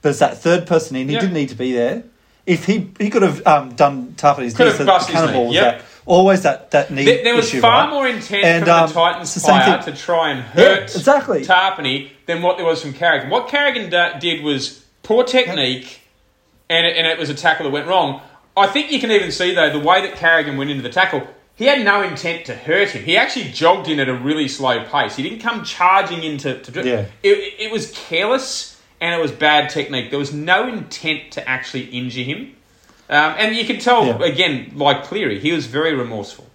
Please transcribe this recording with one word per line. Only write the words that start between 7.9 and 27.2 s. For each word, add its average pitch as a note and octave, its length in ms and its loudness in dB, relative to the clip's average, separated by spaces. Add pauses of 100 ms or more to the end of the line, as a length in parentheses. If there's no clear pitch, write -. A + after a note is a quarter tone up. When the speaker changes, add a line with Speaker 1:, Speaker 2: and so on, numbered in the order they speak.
Speaker 2:
more C#4 180 -2
intent G3+ 360 -2
Speaker 1:
And, E3+ 200 4
Speaker 2:
from E3+ 100 6
Speaker 1:
um, E3 140 4
Speaker 2:
the D#3 60 -6
Titans E3+ 340 0
Speaker 1:
it's - 60 -8
the F#3 60 -6
same - 220 6
Speaker 2:
player - 200 2
Speaker 1:
thing. D3 120 -10
Speaker 2:
to - 80 -14
try E3 300 0
and C3 80 -6
Speaker 1:
Yeah, E3+ 240 4
Speaker 2:
hurt C#4+ 180 6 (140)
Speaker 1:
exactly. A3 480 2
Speaker 2:
Tarpany F3 640 0 (180)
than E3+ 160 -4
what F3+ 160 0
there F3 80 -2
was D#3+ 160 0
from C#3+ 100 -10
Carrigan. D3+ 380 0
What A#3+ 180 0
Carrigan C4 400 -2
da-, F3 300 0
did D#3 240 -4
was C#3+ 420 -6 (180)
poor A#3+ 220 2
technique, F3 600 -2
Speaker 1:
Yep. - 920 -10
Speaker 2:
and E3+ 80 2
it, E3 120 0
and E3 80 0
it D#3+ 120 -2
was D3 120 -6
a D3 40 -6
tackle D#3+ 300 0
that C#3 80 -2
went D3 140 -4
wrong. E3 340 0 (340)
I G3 120 4
think D4 260 -2
you B3+ 80 0
can A3 120 -2
even G3 180 2
see, F3+ 240 -2
though, D#3+ 160 4
the D3 80 -4
way F3 240 2
that - 140 -8
Carrigan D#3 420 2
went C#3 120 -4
into C#3 120 -6
the - 80 -8
tackle, F3+ 360 -2 (300)
he A3+ 100 -2
had C#4 180 2
no G3+ 180 2
intent E3 440 -8
to A#2 80 -10
hurt F3+ 360 0
him. A2 140 -10
He E3+ 140 0
actually A#3+ 320 -2
jogged F3+ 380 2
in D3+ 120 -2
at C3 80 0
a B2+ 60 -2
really C#3 340 -2
slow C3 360 -2
pace. A#2+ 320 -4
He C3 60 -8
didn't A3 180 -8
come G#3+ 240 -6
charging F3+ 580 0
in D3+ 160 -8
to, C#3 240 -6
to - 100 -20
do E3 100 -8
Speaker 1:
Yeah. B2 180 0
Speaker 2:
it. G2 100 -8 (120)